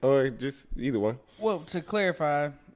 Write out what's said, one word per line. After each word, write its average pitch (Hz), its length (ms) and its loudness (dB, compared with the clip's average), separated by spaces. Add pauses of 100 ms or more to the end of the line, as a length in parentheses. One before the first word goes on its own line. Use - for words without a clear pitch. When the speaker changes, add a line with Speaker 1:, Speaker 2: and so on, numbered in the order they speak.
Speaker 1:
or 135 280 6
just 123 360 -8 (100)
either 120 220 0
one. 110 200 0 (200)
Speaker 2:
Well, 208 280 0
to 180 160 -6
clarify, 151 680 0 (240)